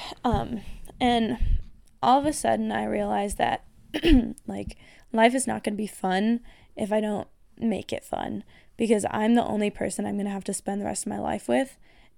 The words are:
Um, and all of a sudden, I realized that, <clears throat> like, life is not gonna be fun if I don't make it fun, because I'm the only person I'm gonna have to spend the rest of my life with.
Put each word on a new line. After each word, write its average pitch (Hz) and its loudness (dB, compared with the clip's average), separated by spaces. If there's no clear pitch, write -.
Um, 220 0
and 240 2
all 262 6
of 285 0
a 302 0
sudden, 220 0
I 214 -2
realized 208 -2
that, - -2
<clears throat> 262 4
like, 202 -8
life 233 6
is 254 0
not 220 -4
gonna 208 -2
be 208 -4
fun 208 0
if 202 -4
I 214 4
don't 214 -4
make - -2
it - -6
fun, - -6
because 214 2
I'm 220 2
the 240 6
only 208 0
person 202 -4
I'm 202 -4
gonna 202 -4
have 196 -6
to 196 -4
spend 202 -6
the 202 -6
rest - -6
of 208 -6
my - -6
life - -4
with. 262 0